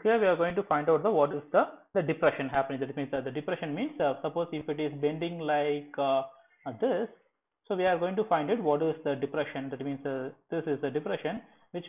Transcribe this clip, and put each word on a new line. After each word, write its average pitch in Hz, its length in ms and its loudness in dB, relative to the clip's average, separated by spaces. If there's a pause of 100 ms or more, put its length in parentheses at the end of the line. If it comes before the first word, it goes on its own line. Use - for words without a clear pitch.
here 220 160 4
we 208 80 4
are 175 100 4
going 170 160 2
to 196 80 0
find 151 260 2
out 156 140 6
the, 196 80 2
what 151 240 4
is 147 80 -4 (100)
the, 202 120 6 (320)
the 190 80 2
depression 147 440 2
happening. 135 320 0
That 139 160 -4
means 139 140 -4
that 135 140 -4
the 131 80 -4
depression 151 420 -4
means, 233 260 -4
uh, 143 220 0
suppose 170 300 -2
if 151 180 -6
it 147 100 -4
is 147 220 -2
bending 160 380 0
like, 147 580 0
uh, 139 240 2 (460)
uh, 127 120 -8
this, 226 280 0 (600)
so 202 80 0
we 185 100 2
are 180 140 4
going 185 160 0
to 208 80 0
find 156 260 0
it 226 140 2
what 147 180 2
is 160 220 2
the 143 100 0
depression. 139 560 -4
That 131 160 -8
means, 139 180 -6
uh, 135 260 -4 (200)
this 165 160 -2
is 143 160 -2
the 143 80 -2
depression 156 500 -4 (320)
which 170 180 -8